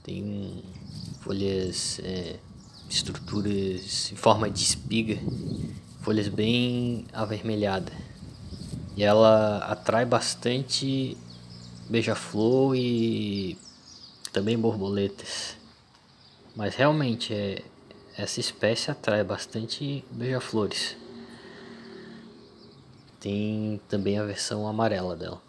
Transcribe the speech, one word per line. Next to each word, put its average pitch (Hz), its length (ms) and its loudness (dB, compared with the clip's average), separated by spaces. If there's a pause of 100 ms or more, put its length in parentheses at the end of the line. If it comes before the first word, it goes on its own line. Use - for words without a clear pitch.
Tem 95 580 -6 (600)
folhas, 95 800 -2
é, 90 340 -6 (520)
estruturas 98 1200 -2
em 101 60 -10
forma 107 320 6
de 101 120 -2
espiga, 110 560 0 (840)
folhas 107 260 2
bem 120 880 0
avermelhadas. 104 840 -2 (1000)
E 101 60 4
ela 107 560 8
atrai 110 440 2
bastante 127 1120 0 (760)
beija-flor 113 840 4
e 110 840 0 (760)
também 110 260 2
borboletas. 101 1000 0 (1000)
Mas 104 200 -2
realmente, 135 580 2
é, 101 300 -4 (520)
essa 101 240 -4
espécie - 500 0
atrai 107 340 2
bastante 113 840 -4
beija-flores. 120 880 -2 (2250)
Tem 107 680 -2
também 101 300 2
a 104 60 0
versão 107 440 -4
amarela 104 480 2
dela. 87 340 -10